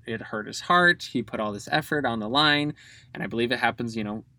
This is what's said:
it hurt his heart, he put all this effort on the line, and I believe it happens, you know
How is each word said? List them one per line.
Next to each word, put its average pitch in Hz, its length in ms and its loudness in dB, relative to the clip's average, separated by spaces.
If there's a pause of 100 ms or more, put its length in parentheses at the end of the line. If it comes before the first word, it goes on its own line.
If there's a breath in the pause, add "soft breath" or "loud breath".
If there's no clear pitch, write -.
it 113 160 -6
hurt 107 260 -8
his - 140 -10
heart, 175 420 4 (100)
he 120 100 0
put 113 160 -8
all 107 140 -2
this 101 180 -10
effort 151 340 0
on 113 140 0
the 107 100 -4
line, 147 460 2 (380 loud breath)
and - 100 -6
I 113 40 -6
believe 117 240 0
it 120 80 -2
happens, 117 380 0
you 107 60 -2
know 104 220 -6 (140)